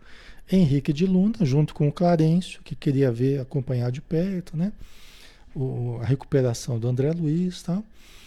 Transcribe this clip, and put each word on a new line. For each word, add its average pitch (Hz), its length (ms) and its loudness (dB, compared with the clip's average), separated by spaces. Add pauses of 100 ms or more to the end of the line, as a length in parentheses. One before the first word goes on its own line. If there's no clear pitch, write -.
(500)
Henrique 151 440 4
de 151 120 2
Luna, 190 360 2
junto 147 320 2
com 147 160 2
o - 20 0
Clarencio, 170 720 2
que - 100 -12
queria 135 380 2
ver, 135 300 0
acompanhar 123 500 -2
de 131 80 -6
perto, 170 560 -4
né? 180 160 -2 (840)
O, 123 480 -4
a 117 40 -6
recuperação 127 760 0
do 113 80 -2
André 127 240 2
Luiz 170 480 -2
e - 60 -18
tal. 185 180 -2 (440)